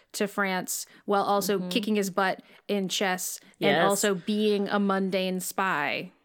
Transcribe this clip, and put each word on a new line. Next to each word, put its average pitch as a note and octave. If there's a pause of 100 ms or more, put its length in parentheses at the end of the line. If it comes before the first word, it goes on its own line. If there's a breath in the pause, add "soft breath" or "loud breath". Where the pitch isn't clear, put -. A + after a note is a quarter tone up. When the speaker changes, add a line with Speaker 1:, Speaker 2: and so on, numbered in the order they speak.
(120 soft breath)
Speaker 1:
to G#3
France F#3+ (180 soft breath)
while G3
also G3+
Speaker 2:
Mm-hmm. F3+
Speaker 1:
kicking G#3+
his G3
butt F#3 (240 soft breath)
in G3
chess F#3 (220 soft breath)
and G3+
Speaker 2:
Yes. E3+
Speaker 1:
also G3+
being G#3
a G#3
mundane F#3+
spy F3 (140)